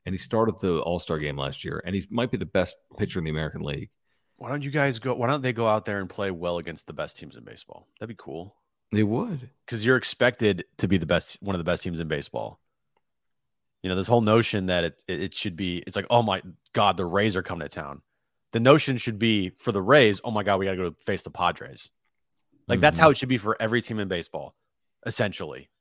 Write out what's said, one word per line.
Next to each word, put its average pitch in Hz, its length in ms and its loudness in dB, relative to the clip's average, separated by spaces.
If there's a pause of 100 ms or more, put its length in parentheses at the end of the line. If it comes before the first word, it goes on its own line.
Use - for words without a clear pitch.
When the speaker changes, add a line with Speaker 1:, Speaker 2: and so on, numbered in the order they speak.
Speaker 1:
and 92 80 -6
he 92 40 -4
started 110 420 0
the 87 200 0
All-Star 85 400 -2
game 73 180 -4
last 69 280 -6
year, 80 200 -8
and 90 100 -6
he 95 160 -2
might 117 200 -2
be 120 60 -2
the 92 80 -4
best 90 300 0 (220)
pitcher 95 220 -4
in 82 60 -4
the 78 60 -4
American 78 300 -4
League. 73 280 -8 (480)
Speaker 2:
Why 120 120 -12
don't 143 140 -6
you 139 60 -6
guys 139 300 0
go? 127 160 -2
Why 120 120 -2
don't 139 140 0
they 127 100 0
go 117 160 0
out 107 180 2
there 101 140 -4
and 95 80 -6
play 98 220 -4
well 87 300 -4
against 82 260 -10
the 85 80 -14
best 76 240 -8
teams 69 180 -16
in 60 80 -20
baseball? - 440 -20 (120)
That'd 113 160 -12
be - 80 -20
cool. 85 320 -12 (360)
Speaker 1:
They 107 100 4
would. 127 480 -2 (160)
Speaker 2:
'Cause 110 180 -6
you're 127 140 6
expected 113 640 2 (140)
to 107 100 -2
be 92 100 4
the 82 100 0
best, - 340 0
one 98 140 -4
of 87 40 -2
the 85 40 -4
best 85 180 0
teams 85 180 -6
in 82 80 -4
baseball. 60 520 -6 (1200)
You 92 80 -4
know, 92 60 -2
this 92 120 -2
whole 117 140 6
notion 107 460 4
that 90 160 2
it, 85 240 -4
it, 82 140 -4
it 92 120 -6
should 92 220 -6
be, 90 320 -4
it's 92 80 -8
like, 98 160 -4
"Oh 120 100 6
my 98 220 0 (300)
God, 101 240 4
the 95 80 -2
Rays 98 300 2
are 95 60 -2
coming 85 260 -6
to - 60 -10
town." 73 300 -12 (480)
The 113 80 0
notion 135 380 6
should 113 200 -4
be 104 400 2
for - 140 -4
the 98 100 0
Rays, 110 420 6
"Oh 120 60 -6
my 107 140 -2
God, 98 160 2
we 95 60 -2
gotta 95 120 -2
go 90 220 -2
face 98 240 -6
the 85 80 -14
Padres." 82 580 -4 (760)
Like, 120 120 0
that's 151 180 6
Speaker 1:
Mm-hmm. 165 80 4
Speaker 2:
how 156 40 10
it 139 80 4
should 131 120 -2
be 127 100 2
for 104 200 -2
every 113 220 0
team 110 160 -6
in 101 100 -2
baseball, 82 460 -6 (520)
essentially. 90 640 -4 (120)